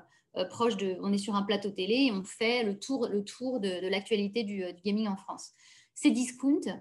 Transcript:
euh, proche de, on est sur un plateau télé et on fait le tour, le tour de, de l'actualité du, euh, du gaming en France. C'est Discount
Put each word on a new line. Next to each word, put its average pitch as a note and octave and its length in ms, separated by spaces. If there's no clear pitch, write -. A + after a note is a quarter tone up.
euh, F#3 80
proche A3+ 320
de, F#3+ 240
on G3 100
est G3+ 80
sur G3+ 160
un G3 80
plateau G3+ 260
télé G3+ 380
et A#3 40
on F#3+ 120
fait A#3 400
le G3+ 160
tour, A#3+ 300
le G3+ 140
tour B3+ 360
de, F#3 220
de F#3 60
l'actualité G3+ 560
du, G3+ 200
euh, F3+ 80
du F3 100
gaming G#3+ 260
en F#3+ 100
France. - 340
C'est - 160
Discount B3+ 520